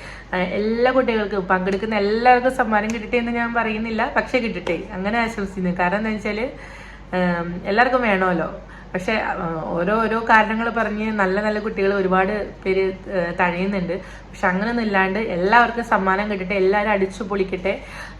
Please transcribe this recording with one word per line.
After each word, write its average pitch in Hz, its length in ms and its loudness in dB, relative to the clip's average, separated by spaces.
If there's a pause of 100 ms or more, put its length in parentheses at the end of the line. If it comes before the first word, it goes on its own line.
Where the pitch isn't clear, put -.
(320)
ആ, 180 40 0
എല്ലാ 220 560 2
കുട്ടികൾക്കും, 220 480 2
പങ്കെടുക്കുന്ന 190 540 0
എല്ലാവർക്കും 240 640 4
സമ്മാനം 214 380 2
കിട്ടട്ടെ 214 220 -4
എന്ന് 240 160 0
ഞാൻ 233 220 -2
പറയുന്നില്ല, 226 640 -2
പക്ഷെ 320 220 0
കിട്ടട്ടെ, 175 440 -2 (100)
അങ്ങനെ 202 260 -2
ആശംസിക്കുന്നു. 196 600 -2
കാരണം 185 180 2
എന്താ 220 140 -2
വെച്ചാല്, 214 400 -4 (480)
ഉം, 175 640 -2
എല്ലാവർക്കും 247 380 4
വേണമല്ലോ. 185 580 0 (340)
പക്ഷെ, 185 180 -2
ആ, 165 520 -4
ഓരോ, 180 380 0
ഓരോ 220 260 0
കാരണങ്ങൾ 220 420 4
പറഞ്ഞ് 220 420 -2
നല്ല 196 280 0
നല്ല 214 180 0
കുട്ടികൾ 202 360 0
ഒരുപാട് 190 560 2 (140)
പേര്, 190 280 2
ആ, 180 480 -4
തഴയുന്നുണ്ട്. 180 640 -2
പക്ഷെ - 440 -8
അങ്ങനെയൊന്നും 220 380 0
ഇല്ലാണ്ട് 190 340 2
എല്ലാവർക്കും 226 680 2
സമ്മാനം 196 460 2
കിട്ടട്ടെ, 190 240 -2
എല്ലാവരും 202 360 2
അടിച്ചു 196 320 0
പൊളിക്കട്ടെ. 190 580 -2 (400)